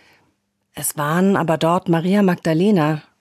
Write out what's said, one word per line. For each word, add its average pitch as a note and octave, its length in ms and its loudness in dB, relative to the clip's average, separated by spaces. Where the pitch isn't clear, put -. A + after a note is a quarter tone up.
„Es - 220 -8
waren E3+ 400 0
aber D#3+ 220 -2
dort E3 300 0
Maria F3+ 340 2
Magdalena E3+ 800 0